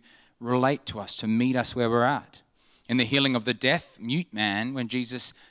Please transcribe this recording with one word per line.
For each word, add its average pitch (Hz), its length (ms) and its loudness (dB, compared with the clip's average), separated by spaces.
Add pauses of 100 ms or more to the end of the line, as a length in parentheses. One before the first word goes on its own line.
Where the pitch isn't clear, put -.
(400)
relate 127 480 2
to 107 120 -8
us, 95 180 -8
to 113 100 -4
meet 123 280 2
us 123 200 0
where 120 140 2
we're 117 140 4
at. 131 380 -2 (460)
In 117 100 0
the 123 80 2
healing 135 300 2
of 113 80 -2
the 120 100 0
deaf, 135 460 -2
mute 135 340 -4
man, 107 400 -2
when 127 140 -4
Jesus 123 460 -4 (180)